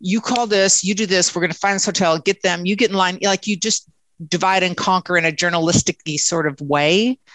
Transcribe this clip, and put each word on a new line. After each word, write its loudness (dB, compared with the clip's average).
you -2
call -2
this, 2
you -2
do 0
this, 0
we're -4
gonna -2
find 0
this -2
hotel, 0
get -2
them, -2
you 0
get 2
in -4
line." 0
Like, 0
you -2
just -4
divide 0
and -2
conquer 0
in 2
a 0
journalistic-y 0
sort -2
of -6
way, 2